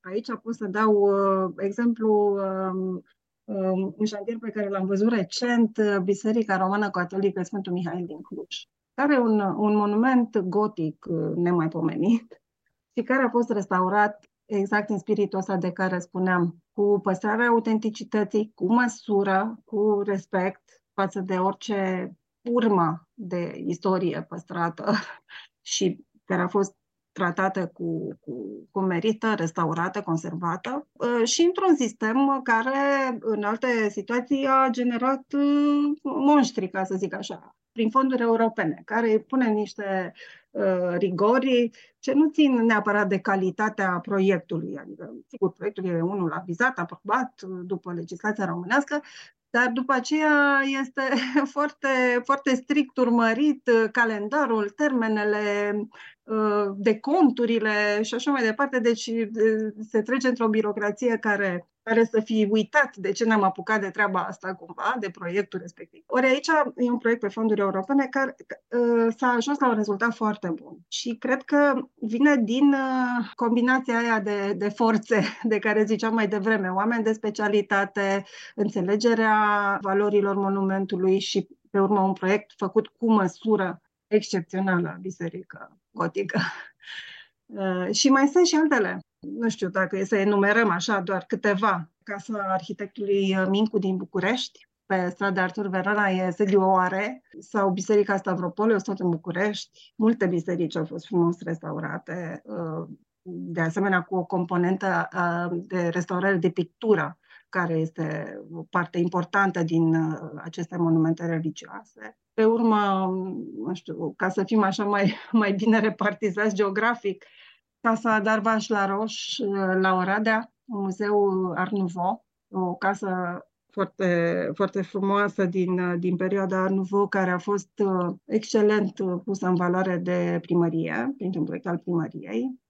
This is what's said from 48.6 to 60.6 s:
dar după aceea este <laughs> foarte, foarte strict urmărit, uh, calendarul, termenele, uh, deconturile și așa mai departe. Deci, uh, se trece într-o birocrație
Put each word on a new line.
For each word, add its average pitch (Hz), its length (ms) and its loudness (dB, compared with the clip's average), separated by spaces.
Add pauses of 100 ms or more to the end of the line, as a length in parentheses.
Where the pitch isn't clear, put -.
dar 240 220 2
după 262 200 -2
aceea 285 680 2 (200)
este 269 220 -4 (280)
<laughs> 277 240 0
foarte, 262 680 0
foarte 269 300 2
strict 262 420 -2
urmărit, 240 720 2
uh, 226 240 4
calendarul, 220 760 0
termenele, 208 1040 0 (480)
uh, 208 540 0
deconturile 220 1300 2
și 220 120 -4
așa 247 160 -2
mai 269 120 2
departe. 254 360 0
Deci, 233 280 0
uh, 220 680 0 (160)
se 214 140 0
trece 254 260 0
într-o 233 200 2
birocrație 208 720 0